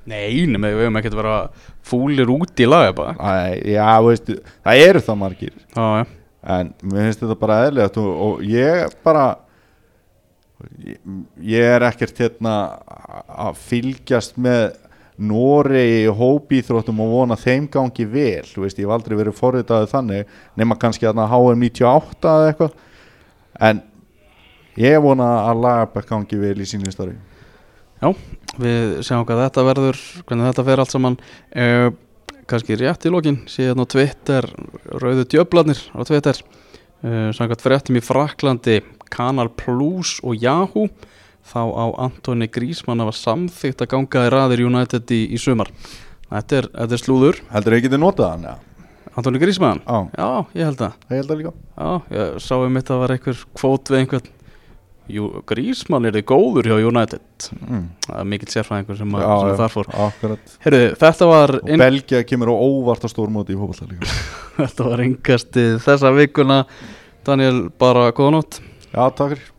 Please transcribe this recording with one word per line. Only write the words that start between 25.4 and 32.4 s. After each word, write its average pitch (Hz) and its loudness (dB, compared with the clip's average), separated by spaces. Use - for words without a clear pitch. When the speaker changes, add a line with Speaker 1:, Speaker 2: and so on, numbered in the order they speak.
Speaker 2:
að 117 0
Lagerbäck 117 0
gangi 107 -4
vel 101 -2
í 98 -8
sínu 98 -6
starfi. 90 -10
Speaker 1:
Já, - 2
við 117 -2
sjáum 120 -2
hvað 120 0
þetta 135 0
verður, 131 0
hvernig 120 -2
þetta 127 -2
fer 131 2
allt 127 -4
saman. 127 0
Eh, 120 2